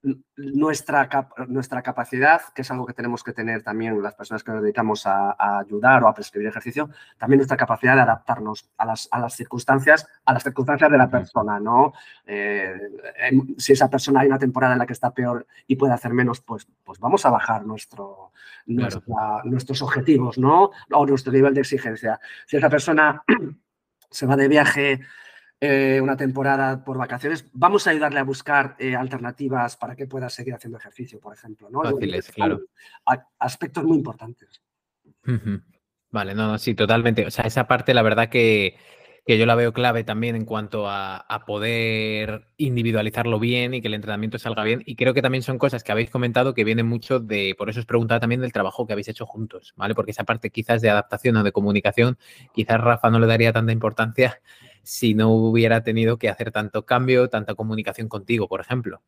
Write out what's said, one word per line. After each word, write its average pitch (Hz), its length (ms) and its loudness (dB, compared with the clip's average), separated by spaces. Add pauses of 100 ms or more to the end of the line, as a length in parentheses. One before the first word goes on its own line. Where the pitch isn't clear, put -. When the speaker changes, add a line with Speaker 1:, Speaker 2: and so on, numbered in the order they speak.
Speaker 1:
n-, 135 140 -4 (200)
nuestra 139 720 0
cap-, 135 240 -4 (140)
nuestra 127 340 -6
capacidad, 131 600 2 (120)
que 135 80 -10
es 131 100 -10
algo 127 140 -6
que 120 80 -14
tenemos 120 300 -8
que 113 100 -10
tener 110 300 -6
también 110 380 -4
las 101 140 -8
personas 101 280 -10
que 113 80 -12
nos 110 100 -6
dedicamos 107 460 -2
a, 98 240 0
a 101 280 0
ayudar 117 440 4
o 110 40 8
a 107 60 6
prescribir 104 360 -8
ejercicio, 131 400 -6 (280)
también 135 220 4
nuestra 135 180 0
capacidad 123 380 2
de 131 60 8
adaptarnos 110 760 -2
a 110 80 -2
las, 110 260 -6
a 123 80 -2
las 117 160 -6
circunstancias, 135 720 2 (160)
a 131 100 4
las 127 100 -2
circunstancias 139 480 2
de 147 60 6
la 127 80 8
Speaker 2:
Ujú. - 60 -6
Speaker 1:
persona, 104 480 -2
¿no? 120 340 2 (320)
Eh, 101 480 -4 (440)
em, 131 400 2
si - 160 4
esa 135 160 6
persona 139 320 2
hay 143 60 6
una 135 120 4
temporada 127 340 2
en 123 60 0
la 120 60 0
que 120 80 -10
está 123 200 -4
peor 120 340 -4 (180)
y 131 100 0
puede 127 180 2
hacer 117 200 -4
menos, 123 280 0
pues, - 260 -12 (160)
pues 92 160 -20
vamos 131 260 0
a 131 60 6
bajar 110 340 -2
nuestro, 98 680 -16 (340)
Speaker 2:
Claro. 107 360 -4
Speaker 1:
nuestra, 110 440 -6
nuestros 131 360 -4
objetivos, 131 560 0
¿no? 160 340 4 (200)
O 143 160 4
nuestro 135 260 0
nivel 135 220 6
de 139 60 2
exigencia. 113 580 -4 (260)
Si - 120 -4
esa 147 120 4
persona 151 580 2
<clears throat> - 840 -4
se - 160 -8
va 139 80 2
de 139 120 4
viaje, 143 520 2 (600)
eh, 135 440 2
una 135 120 0
temporada 135 680 -2
por 131 140 -8
vacaciones, 127 560 -6
vamos 185 340 2
a 170 40 2
ayudarle 147 280 0
a 131 40 0
buscar, 135 540 -2
eh, 127 180 -4
alternativas 123 800 -6
para 135 200 -12
que 135 100 -10
pueda 131 240 -10
seguir 123 240 -12
haciendo - 240 -16
ejercicio, 110 420 -18
por 107 140 -20
ejemplo, 107 380 -20
¿no? 143 120 -4
Yo 143 60 -2
creo 139 100 -2
que 110 60 -6 (140)
Speaker 2:
Fáciles, - 60 -12
Speaker 1:
son - 100 -20
Speaker 2:
claro. 101 260 -2 (460)
Speaker 1:
a-, 127 200 -2 (120)
aspectos 143 440 -6
muy 160 140 4
importantes. 120 640 -10 (640)
Speaker 2:
Ujú. 110 360 -4 (500)
Vale, 101 240 -4
no, 110 160 0
no, 107 80 -2
sí, 113 160 -2
totalmente. 113 500 2
O - 60 -10
sea, 117 140 -2
esa 127 220 -2
parte, 127 260 2
la 120 80 6
verdad 110 280 2
que, 110 480 2 (480)
que 113 120 6
yo 113 80 4
la 117 100 4
veo 117 180 0
clave 120 320 0
también 113 320 -4
en 110 80 -4
cuanto 107 420 -6
a, 98 300 -8
a - 280 -10
poder 110 1000 -4 (100)
individualizarlo 117 840 0
bien 123 340 0
y 123 80 -6
que 110 80 -6
el 107 60 -4
entrenamiento 107 440 -6
salga 110 240 -6
bien. 113 220 -2
Y 117 100 -12
creo 127 180 2
que 131 80 2
también 131 220 -2
son 131 140 -4
cosas 135 260 -2
que - 80 -6
habéis 113 180 -2
comentado 123 440 0
que 110 100 0
vienen 113 240 0
mucho 120 320 -2
de, 104 380 -2
por 104 120 -6
eso 113 120 -6
os 113 40 -8
preguntaba 117 360 0
también 120 200 0
del 123 120 -6
trabajo 104 340 -4
que 107 60 -6
habéis 101 160 -6
hecho 107 160 -10
juntos, - 500 -14
¿vale? 104 200 -4
Porque 107 160 -4
esa 110 120 -6
parte 113 260 -4
quizás 113 320 -2
de 113 80 4
adaptación 104 480 2
o 107 60 4
de 101 80 2
comunicación, 104 640 2 (360)
quizás 113 260 0
Rafa 117 300 2
no 113 100 4
le 113 80 4
daría 113 240 4
tanta 113 220 0
importancia 113 680 0 (440)
si 113 300 0
no 110 180 4
hubiera 113 520 4
tenido 113 340 0
que 113 120 -2
hacer 110 240 -6
tanto 104 320 -4
cambio, 127 440 2
tanta 107 260 -4
comunicación 110 520 -6
contigo, 104 400 -4
por 95 140 -8
ejemplo. 123 460 -8